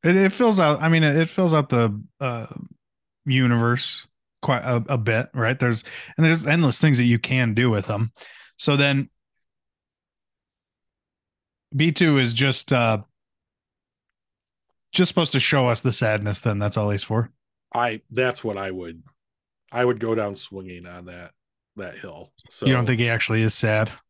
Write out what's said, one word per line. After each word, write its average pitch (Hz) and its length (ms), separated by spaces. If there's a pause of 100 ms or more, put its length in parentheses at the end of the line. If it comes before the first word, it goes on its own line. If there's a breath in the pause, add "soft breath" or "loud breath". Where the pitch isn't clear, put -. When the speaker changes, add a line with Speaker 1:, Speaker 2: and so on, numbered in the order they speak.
Speaker 1:
It, 175 120
it 190 180
fills 220 260
out, 151 220
I 160 80
mean, 165 140
it, 147 120
it 160 140
fills 175 240
out 147 160
the, 110 320 (180)
uh, 120 280 (800)
universe 123 800 (380)
quite 120 180
a, 120 260
a 135 120
bit, 113 340
right? 123 240
There's, 120 260 (320 loud breath)
and 160 100
there's 160 200
endless 151 320
things 143 220
that 120 60
you 120 120
can 120 380
do 123 160
with 101 160
them. 110 240 (460 loud breath)
So 143 200
then 139 320 (2750)
B 160 160
two 151 280
is 120 140
just, 135 380
uh, 113 280 (1900)
just 180 180
supposed 165 240
to 135 60
show 131 280
us 120 140
the 127 100
sadness, 104 480
then 107 200
that's 104 180
all 104 120
he's 98 140
for. 113 280 (420)
Speaker 2:
I, 117 280 (100)
that's 123 320
what 104 140
I 98 140
would, 85 320 (680)
I 123 120
would 123 160
go 113 160
down 104 200
swinging 92 500
on 90 200
that, 87 260 (440)
that 95 220
hill. 85 340 (180)
So - 160
Speaker 1:
You 131 80
don't 123 120
think 117 160
he 120 80
actually 113 320
is 110 120
sad? 107 380 (180)